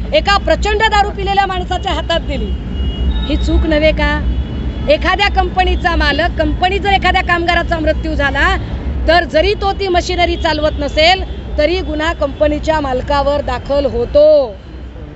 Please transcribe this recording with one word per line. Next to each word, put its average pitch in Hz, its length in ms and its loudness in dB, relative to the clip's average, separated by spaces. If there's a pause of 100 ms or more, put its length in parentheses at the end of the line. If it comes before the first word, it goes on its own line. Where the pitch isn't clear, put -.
(140)
एका 302 240 2
प्रचंड 403 460 0
दारू 415 260 2
पिलेल्या 392 360 0
माणसाच्या 381 460 -4
हातात 330 280 -2
दिली. 254 320 -4 (760)
ही 294 200 0
चूक 330 200 2
नव्हे 311 260 4
का? 294 380 0 (600)
एखाद्या 359 380 2
कंपनीचा 370 680 0
मालक, 302 440 0
कंपनी 359 400 0
जर 403 100 -2
एखाद्या 370 320 2
कामगाराचा 349 580 0
मृत्यू 311 360 -2
झाला 285 400 0 (520)
तर 339 160 4
जरी 311 300 2
तो 392 180 -2
ती 190 160 -4
मशिनरी 349 480 0
चालवत 302 440 -2
नसेल 330 640 0 (140)
तरी 320 240 2
गुन्हा 311 320 -2
कंपनीच्या 302 680 0
मालकावर 277 640 0
दाखल 269 440 -2
होतो. 262 680 4 (600)